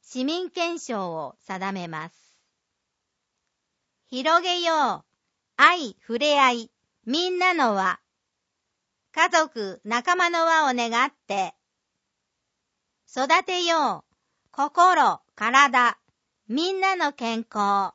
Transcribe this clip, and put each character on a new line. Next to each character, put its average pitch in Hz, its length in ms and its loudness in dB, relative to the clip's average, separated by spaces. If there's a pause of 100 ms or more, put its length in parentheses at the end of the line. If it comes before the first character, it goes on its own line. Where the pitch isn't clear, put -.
市 254 240 -8
民 339 240 -4
憲 339 300 -6
章 196 340 -8
を 156 280 -10
定 190 320 -8
め 175 160 -8
ま 160 220 -12
す。 - 40 -20 (1900)
広 311 380 0
げ 359 160 -2
よ 302 420 -2
う。 - 20 -20 (520)
愛、 302 460 2
触 233 180 -6
れ 294 180 2
合 262 140 4
い、 233 180 -8 (340)
み 330 260 -4
ん 359 100 -4
な 370 120 2
の 262 220 0
輪。 190 240 -2 (1120)
家 330 180 2
族、 247 560 -2
仲 247 300 0
間 349 160 0
の 330 160 0
輪 320 240 2
を - 20 -2
願 233 320 0
っ 294 80 -6 (140)
て。 190 300 -6 (1500)
育 285 340 0
て 359 200 -4
よ 294 440 0
う。 - 60 -20 (380)
心、 294 680 4 (140)
体、 247 640 2 (480)
み 294 240 -2
ん 381 100 -4
な 381 140 0
の 311 180 -2
健 226 380 -6
康。 202 440 0